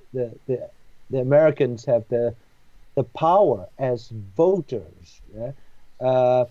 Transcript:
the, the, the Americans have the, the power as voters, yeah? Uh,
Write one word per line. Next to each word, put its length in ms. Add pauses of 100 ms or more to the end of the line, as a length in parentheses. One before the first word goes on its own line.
(140)
the, 180 (160)
the, 200 (440)
the 80
Americans 680
have 240
the, 240 (640)
the 80
power 640 (100)
as 320 (260)
voters, 840 (160)
yeah? 140 (500)
Uh, 500